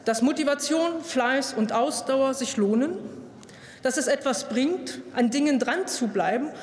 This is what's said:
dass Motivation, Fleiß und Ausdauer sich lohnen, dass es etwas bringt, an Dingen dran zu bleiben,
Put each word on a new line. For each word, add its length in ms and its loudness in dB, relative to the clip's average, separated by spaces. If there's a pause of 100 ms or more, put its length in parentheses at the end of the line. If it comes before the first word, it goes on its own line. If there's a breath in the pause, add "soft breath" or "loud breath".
dass 180 0
Motivation, 800 0
Fleiß 520 0
und 180 0
Ausdauer 600 0
sich 220 -4
lohnen, 400 2 (840 loud breath)
dass 140 0
es 100 0
etwas 420 0
bringt, 520 -2 (140)
an 160 4
Dingen 280 2
dran 280 0
zu 220 -2
bleiben, 420 0 (120)